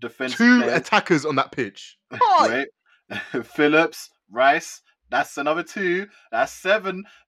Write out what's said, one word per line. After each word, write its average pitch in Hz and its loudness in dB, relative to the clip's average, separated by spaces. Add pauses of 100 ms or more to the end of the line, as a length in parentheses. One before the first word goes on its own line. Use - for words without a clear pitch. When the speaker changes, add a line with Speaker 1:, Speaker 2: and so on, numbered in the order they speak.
Speaker 1:
defensive 127 -8
Speaker 2:
Two 240 6
Speaker 1:
players. 123 0
Speaker 2:
attackers 165 0
on 147 -2
that 139 -2
pitch. - -10
Speaker 1:
<laughs> - -20
Speaker 2:
Hi. 349 2 (460)
Speaker 1:
Wait. - -8
<laughs> - -
Phillips, 156 0 (200)
Rice. 139 0 (280)
That's - -4
another 151 -2
two. 185 -6 (240)
That's - -2
seven 190 -4 (240)